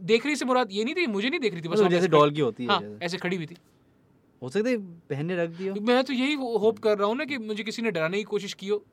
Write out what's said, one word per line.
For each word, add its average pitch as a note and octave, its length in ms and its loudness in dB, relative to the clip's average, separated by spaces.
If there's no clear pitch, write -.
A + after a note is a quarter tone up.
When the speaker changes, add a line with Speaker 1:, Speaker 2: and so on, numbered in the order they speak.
Speaker 1:
देख A3 240 2
रही D4 100 0
से C#4 100 -4
मुराद B3 260 2
ये G3+ 120 -2
नहीं D4 120 -2
थी, F4 120 0
मुझे G#3+ 220 -2
नहीं E4+ 100 -2
देख G#3+ 140 0
रही E3+ 80 -8
थी, D#3+ 60 -8
बस E3 60 -4
Speaker 2:
मतलब, G#3 120 6
Speaker 1:
हम F3+ 40 6
Speaker 2:
जैसे F3+ 100 4
Speaker 1:
ऐसे F#3 80 2
Speaker 2:
डॉल D3 220 8
Speaker 1:
खड़ी, D3 60 -6
Speaker 2:
की D3+ 60 0
होती B2 220 0
है, A#2+ 60 -4
Speaker 1:
हाँ, G3 120 4
Speaker 2:
जैसे। G#2 240 -10
Speaker 1:
ऐसे F3 120 -4
खड़ी F3+ 180 -4
हुई E3 100 -6
थी। E3+ 120 -16
Speaker 2:
हो B2+ 80 -8
सकता G#3+ 200 0
है B3 80 2
बहन E3 480 -8
ने F#3 100 -2
रख E3+ 140 0
दी E3+ 180 -8
हो। F#3+ 80 -6
Speaker 1:
मैं A#3+ 280 2
तो C#4 100 -4
यही C4 200 0
हो-, A#3+ 260 -2
hope G#3+ 200 2
कर G#3+ 180 2
रहा G3+ 100 2
हूँ A3 80 0
ना D4+ 100 -4
कि C#4 120 -6
मुझे G#3+ 260 -6
किसी A3 180 -6
ने A3+ 100 0
डराने E3+ 260 -2
की G#3+ 60 -2
कोशिश G3+ 300 -4
की F#3+ 140 -14
हो G#3 260 -2